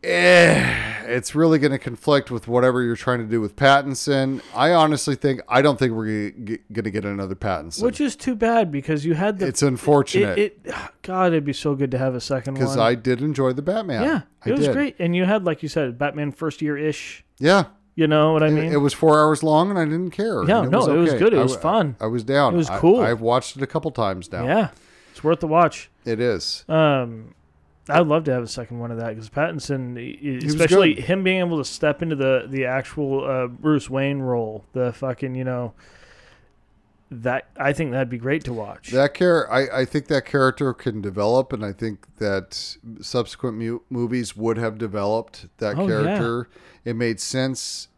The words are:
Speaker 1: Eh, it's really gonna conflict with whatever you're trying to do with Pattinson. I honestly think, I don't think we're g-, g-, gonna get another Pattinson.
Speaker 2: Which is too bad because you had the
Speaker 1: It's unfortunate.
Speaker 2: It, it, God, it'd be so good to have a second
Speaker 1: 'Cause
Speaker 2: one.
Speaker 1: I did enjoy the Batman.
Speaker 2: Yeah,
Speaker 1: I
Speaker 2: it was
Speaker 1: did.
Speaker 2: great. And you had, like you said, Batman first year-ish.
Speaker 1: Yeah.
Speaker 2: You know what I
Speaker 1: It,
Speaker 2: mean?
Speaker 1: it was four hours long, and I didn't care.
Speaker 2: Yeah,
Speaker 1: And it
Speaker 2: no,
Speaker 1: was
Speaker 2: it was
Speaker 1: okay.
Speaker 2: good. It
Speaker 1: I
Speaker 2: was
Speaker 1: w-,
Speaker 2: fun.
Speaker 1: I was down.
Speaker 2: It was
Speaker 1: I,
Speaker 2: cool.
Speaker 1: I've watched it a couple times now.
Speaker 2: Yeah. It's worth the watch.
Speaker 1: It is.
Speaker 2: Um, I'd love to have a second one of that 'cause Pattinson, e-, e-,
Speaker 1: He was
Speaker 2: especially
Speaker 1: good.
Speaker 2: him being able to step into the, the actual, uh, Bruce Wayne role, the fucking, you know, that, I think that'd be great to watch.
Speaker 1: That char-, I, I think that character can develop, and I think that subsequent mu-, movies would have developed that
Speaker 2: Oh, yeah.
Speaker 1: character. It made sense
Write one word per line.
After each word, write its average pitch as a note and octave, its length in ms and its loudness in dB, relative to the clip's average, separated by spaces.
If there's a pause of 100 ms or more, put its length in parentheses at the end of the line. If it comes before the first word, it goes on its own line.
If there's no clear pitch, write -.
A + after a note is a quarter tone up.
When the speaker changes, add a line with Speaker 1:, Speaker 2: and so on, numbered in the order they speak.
Speaker 1:
Eh, F3 1040 4
it's A#2+ 260 -4
really D#3+ 240 4
gonna C#3+ 220 2
conflict C3+ 500 0
with A#2+ 180 -8
whatever B2 360 2
you're A#2 120 0
trying B2 240 -2
to A2+ 60 -6
do A2+ 160 -2
with G#2 140 -6
Pattinson. C#3 840 2 (120)
I C#3+ 180 2
honestly D#3 440 2
think, C3+ 340 -2
I B2+ 120 4
don't C#3 180 2
think B2+ 140 2
we're G#2+ 360 -4
g-, - 140 -16
g-, A2 140 -8 (140)
gonna G#2 200 -6
get G2+ 120 -4
another G2+ 320 -6
Pattinson. E2+ 480 -6
Speaker 2:
Which A#3 160 -2
is C#4+ 160 -2
too B3+ 200 -6
bad A3+ 360 0
because D3 340 -4
you E3 100 0
had G3 240 -2
the F3+ 80 -4
Speaker 1:
It's - 160 -2
unfortunate. C#3+ 760 2
Speaker 2:
It, G#3 280 -2
it, - 80 -10 (280)
God, F#3 260 0
it'd D#3+ 180 2
be C#3 80 -4
so D3 200 -2
good C3+ 180 -2
to C3 60 -2
have C3 180 0
a A#2+ 60 -6
second C3+ 360 -4
Speaker 1:
'Cause C3+ 200 0
Speaker 2:
one. A2+ 80 4
Speaker 1:
I A#2+ 100 4
did A#2+ 260 0
enjoy C3+ 320 0
the C3+ 100 -4
Batman. F#3 400 -2
Speaker 2:
Yeah, C#4 180 0 (240)
Speaker 1:
I G#3+ 40 -2
Speaker 2:
it - 80 2
was D4 100 2
Speaker 1:
did. - 80 2
Speaker 2:
great. C#4 240 -2
And F3 160 0
you F3+ 100 2
had, G3+ 200 0
like D#3+ 180 -2
you D3+ 60 -6
said, B2+ 280 -4
Batman C#3+ 340 -4
first D#3 300 -6
year-ish. D3+ 600 -6 (160)
Speaker 1:
Yeah. F3 260 6 (300)
Speaker 2:
You D#3+ 120 2
know D3+ 260 4
what D#3 100 4
I D#3 40 4
Speaker 1:
It, D#3 40 4
Speaker 2:
mean? D#3 200 2
Speaker 1:
it D3+ 60 2
was C#3+ 160 2
four D3+ 260 6
hours D3+ 220 4
long, D#3+ 300 4
and F#3+ 80 0
I E3 60 2
didn't E3 260 -2
care. G3+ 320 -2
Speaker 2:
Yeah, G3 160 4
Speaker 1:
And D3+ 80 0
it - 20 -2
Speaker 2:
no, F3+ 80 4
Speaker 1:
was B3+ 100 4
Speaker 2:
it D3+ 60 2
was E3 160 4
Speaker 1:
okay. B2+ 100 0
Speaker 2:
good. A3 140 6
It C#3+ 60 4
Speaker 1:
I - 40 4
Speaker 2:
was B2+ 120 2
Speaker 1:
w-, - 60 -10 (120)
Speaker 2:
fun. D#3+ 260 0
Speaker 1:
I A2 60 -6
was A2+ 180 -4
down. C#3 300 2
Speaker 2:
It F3 40 2
was D#3+ 120 0
Speaker 1:
I, F#2+ 80 -4
Speaker 2:
cool. G3 240 6
Speaker 1:
I've A#2 200 0
watched A#2+ 360 0
it G#2 60 -4
a G2+ 40 -6
couple D#3+ 220 -4
times F#2+ 420 -4
now. F2+ 140 -6
Speaker 2:
Yeah. F#3 240 2 (420)
It's - 120 -20
worth D#3+ 160 2
the E3+ 80 -4
watch. D#3+ 420 2 (160)
Speaker 1:
It A2+ 140 -2
is. A2+ 500 -2
Speaker 2:
Um, C3+ 640 0 (560)
I'd E3 160 4
love D#3 200 0
to D3 80 0
have B2 100 -2
a A2+ 40 -10
second A#2+ 320 -12
one A#2 120 -8
of A2+ 60 -8
that A2+ 180 -8
'cause A2 140 -16
Pattinson, C#3 680 -6
e-, A#2 40 -12 (200)
e-, C3+ 200 -6
Speaker 1:
He D#3 40 -6
was D3+ 100 0
Speaker 2:
especially E3 400 4
Speaker 1:
good. C#3 100 -10
Speaker 2:
him F#3+ 180 0
being F#3 160 0
able F3 180 0
to C#3 80 -2
step D3+ 380 -2
into D#3+ 140 -4
the, C3+ 300 2
the C3+ 180 -4
actual, C3+ 600 -4
uh, C3 220 -2
Bruce C3 420 0
Wayne C#3 300 -2
role, A#2 440 -4 (100)
the B2 200 0
fucking, B2+ 420 -6
you C3 100 -4
know, B2 280 -6 (1400)
that, B2 380 -6 (100)
I C3+ 140 0
think D3 220 -4
that'd C3 160 -2
be B2 80 -8
great C#3 260 -4
to B2 100 -8
watch. G#2+ 380 -12
Speaker 1:
That C3+ 240 2
char-, F3 360 4
I, B2+ 300 0
I B2+ 40 0
think C#3+ 220 -4
that C#3 180 0
character C3 480 0
can G#2+ 280 -6
develop, G#2 520 0
and G#2+ 120 -8
I G2+ 60 -6
think G#2+ 340 -8 (120)
that G2 580 -6 (240)
subsequent A#2+ 580 -6
mu-, A#2 220 -6 (100)
movies A#2+ 460 -4
would A2+ 220 -2
have A2 200 -4
developed G#2+ 680 -4 (120)
that - 180 -4
Speaker 2:
Oh, G3 100 -2
yeah. - 160 0
Speaker 1:
character. B2 460 -2 (340)
It A#2+ 140 -6
made A#2 240 -2
sense - 680 -6 (100)